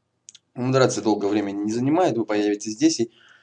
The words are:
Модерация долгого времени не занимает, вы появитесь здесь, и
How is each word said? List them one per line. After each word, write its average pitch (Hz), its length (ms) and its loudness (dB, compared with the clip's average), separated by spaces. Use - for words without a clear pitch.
Модерация 127 480 0
долгого 101 280 0
времени 101 340 -2
не 107 80 -2
занимает, 139 460 0
вы 110 80 -2
появитесь 104 460 -2
здесь, 151 280 0
и 117 100 -4